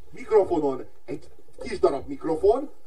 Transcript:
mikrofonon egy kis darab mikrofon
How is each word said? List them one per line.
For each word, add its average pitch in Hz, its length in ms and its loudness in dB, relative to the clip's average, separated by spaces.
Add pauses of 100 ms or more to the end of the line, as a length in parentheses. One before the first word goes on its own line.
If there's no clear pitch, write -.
(100)
mikrofonon 160 760 2 (200)
egy - 240 -8 (340)
kis 143 160 -6
darab 160 280 2
mikrofon 165 640 2 (160)